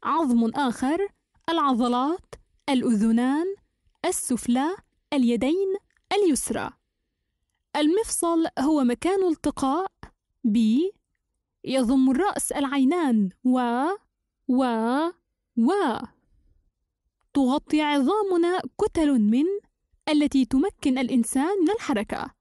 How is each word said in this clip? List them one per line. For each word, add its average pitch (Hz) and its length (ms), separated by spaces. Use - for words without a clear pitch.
عظم 247 520
آخر، 294 540
العضلات، 262 840
الأذنان، 247 760
السفلى، 277 720
اليدين، 285 640
اليسرى. 320 580
المفصل 330 680
هو 285 260
مكان 359 440
التقاء 302 640
ب: 220 140
يضم 262 460
الرأس 311 420
العينان 269 760
و، 254 140
و، 254 160
و. 233 160
تغطي 285 480
عظامنا 349 800
كتل 311 400
من 220 260
التي 294 360
تمكن 262 540
الإنسان 269 640
من 311 80
الحركة. - 720